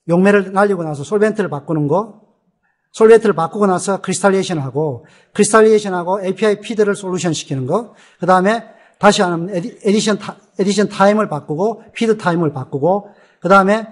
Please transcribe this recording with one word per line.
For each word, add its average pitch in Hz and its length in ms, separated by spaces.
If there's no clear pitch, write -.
용매를 190 440
날리고 196 320
나서 147 180
솔벤트를 208 480
바꾸는 151 380
거, 208 320
솔벤트를 220 420
바꾸고 165 320
나서 185 340
크리스탈리에이션하고, 160 1040
크리스탈리에이션하고 202 920
에이피아이 202 360
피드를 208 340
솔루션 180 380
시키는 135 340
거, 196 260
그 165 60
다음에 190 380
다시 202 200
하는 175 320
에디-, 175 300
에디션 208 380
타-, - 160
에디션 202 280
타임을 208 400
바꾸고, 156 540
피드 220 260
타임을 175 340
바꾸고, 151 580
그 175 80
다음에 196 420